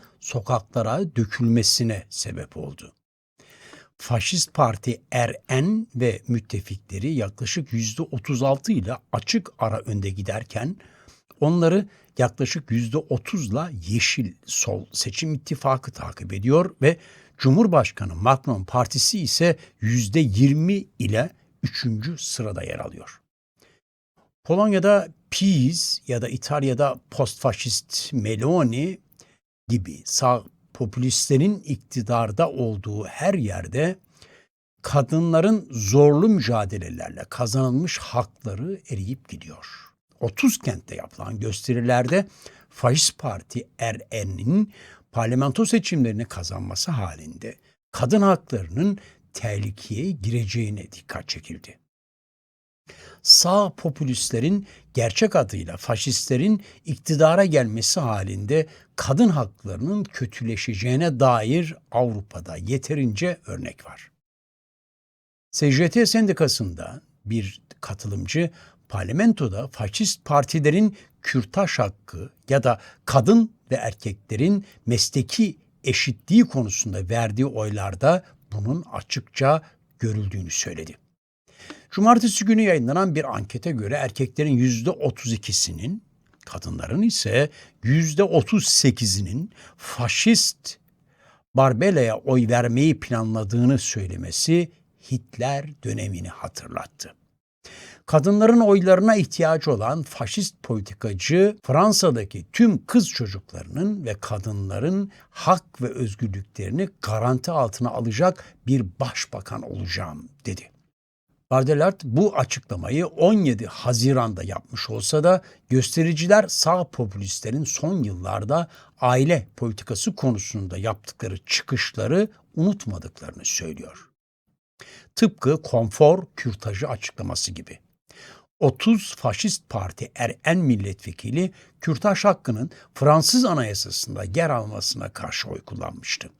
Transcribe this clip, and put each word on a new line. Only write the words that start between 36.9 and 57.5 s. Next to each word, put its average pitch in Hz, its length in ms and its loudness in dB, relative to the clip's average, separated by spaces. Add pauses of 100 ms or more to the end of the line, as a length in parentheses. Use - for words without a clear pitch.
kazanılmış 127 680 0
hakları 120 920 -8
eriyip 107 400 -8
gidiyor. - 360 -18 (540)
Otuz 151 400 0
kentte - 360 -8
yapılan 104 440 -12
gösterilerde 123 880 0 (420)
Faşist - 500 0
Parti 110 480 -10 (140)
R 113 440 -6
N'in 120 480 0 (380)
parlamento 127 540 0
seçimlerini 127 600 0
kazanması 92 680 -8
halinde 82 640 -8 (340)
kadın 175 300 2
haklarının 160 760 0 (360)
tehlikeye 104 760 -6
gireceğine 113 800 -4
dikkat - 360 -14
çekildi. - 520 -14 (1400)
Sağ 190 540 6
popülistlerin, 147 880 -2 (260)
gerçek 123 420 2
adıyla 95 420 -2
faşistlerin 135 840 0 (220)
iktidara 160 600 4
gelmesi 120 540 0